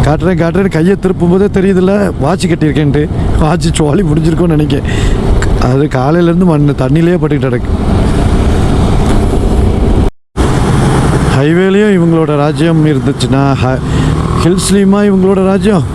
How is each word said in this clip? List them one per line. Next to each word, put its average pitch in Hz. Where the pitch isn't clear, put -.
காட்டுறேன், 156
காட்டுறேன்னு 170
கையை 175
திருப்பும் 175
போதே 196
தெரியுதுல்ல, 190
வாட்ச் 165
கட்டியிருக்கேன்ட்டு. 147
வாட்ச் 160
சோலி 165
முடிஞ்சிருக்கும்னு 160
நினைக்கிறேன். 147
அது 135
காலையிலேருந்து 170
மண் 147
தண்ணியிலேயே 165
பட்டுக்கிட்டு 143
கிடக்கு. 120
ஹைவேலையும் 190
இவங்களோட 160
ராஜ்யம் 156
இருந்துச்சுன்னா, 135
ஹ-, 127
ஹில்ஸ்லேயுமா 196
இவங்களோட 190
ராஜ்யம்? 190